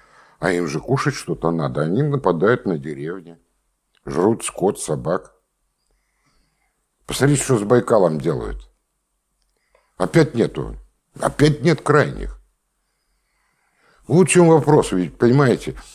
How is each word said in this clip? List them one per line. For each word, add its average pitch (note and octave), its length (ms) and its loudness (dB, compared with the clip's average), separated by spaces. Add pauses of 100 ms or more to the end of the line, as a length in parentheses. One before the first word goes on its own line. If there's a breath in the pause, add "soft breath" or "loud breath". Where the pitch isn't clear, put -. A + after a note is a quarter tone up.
(400 soft breath)
а E2+ 120 -2
им F2 160 -2
же D2+ 120 -6
кушать C3+ 360 -4
что-то E2 340 -6
надо, D2 320 -4
они F2+ 220 -2
нападают A#2 640 -2
на F2 100 -2
деревни. D#2+ 640 -12 (640)
Жрут F#2+ 380 0
скот, - 360 -4
собак. D#2 540 -6 (1700)
Посмотрите, C3+ 360 0
что C3 140 0
с G2+ 60 -2
Байкалом G#2 560 2
делают. B1+ 500 -6 (1300)
Опять B2+ 380 0
нету. C#2 400 -4 (440)
Опять - 420 0
нет D#3 200 0
крайних. C3+ 580 -2 (1700)
Вот E3+ 200 4
в - 40 -4
чем F3 180 6
вопрос, D3+ 420 4
ведь, F2+ 260 -2
понимаете? A#2+ 580 2 (200 soft breath)